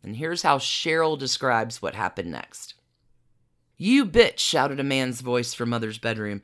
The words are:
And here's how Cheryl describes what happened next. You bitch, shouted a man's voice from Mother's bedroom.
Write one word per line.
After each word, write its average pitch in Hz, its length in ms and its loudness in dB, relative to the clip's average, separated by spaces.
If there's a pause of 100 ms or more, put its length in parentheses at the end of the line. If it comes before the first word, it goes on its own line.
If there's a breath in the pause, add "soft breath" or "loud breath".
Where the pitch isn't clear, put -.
And 104 120 -10
here's 160 280 -4
how 147 140 6
Cheryl 160 600 0
describes 123 640 -2
what 85 140 -6
happened 92 360 -4
next. - 420 -14 (1040)
You 254 280 4
bitch, 208 340 4
shouted 139 400 0
a 139 40 -2
man's 131 380 0
voice 123 320 -2
from 120 160 -4
Mother's 113 280 -2
bedroom. 107 460 -4